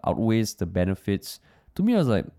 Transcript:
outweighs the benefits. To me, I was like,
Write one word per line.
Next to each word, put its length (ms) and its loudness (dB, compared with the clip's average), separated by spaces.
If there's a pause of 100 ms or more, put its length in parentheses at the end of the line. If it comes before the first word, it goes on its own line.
outweighs 480 0
the 100 -4
benefits. 760 -4 (340)
To 80 -2
me, 120 4
I 40 4
was 80 2
like, 160 2 (160)